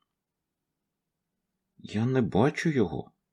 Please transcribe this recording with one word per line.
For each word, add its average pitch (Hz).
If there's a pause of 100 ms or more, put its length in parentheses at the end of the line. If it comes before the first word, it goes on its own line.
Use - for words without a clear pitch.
(1800)
«Я 110
не 131
бачу 113
його», 127 (200)